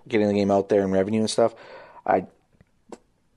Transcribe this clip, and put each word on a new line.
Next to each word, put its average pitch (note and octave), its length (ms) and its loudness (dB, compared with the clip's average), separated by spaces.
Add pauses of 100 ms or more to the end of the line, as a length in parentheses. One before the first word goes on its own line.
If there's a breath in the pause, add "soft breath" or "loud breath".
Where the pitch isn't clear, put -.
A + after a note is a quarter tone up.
getting G#2 200 0
the G2+ 60 0
game G2+ 160 0
out G2 200 0
there G2+ 120 4
and F#2+ 100 -2
revenue G2+ 280 0
and G#2+ 100 -2
stuff. A2+ 240 0 (520 loud breath)
I, G2+ 180 0 (1120)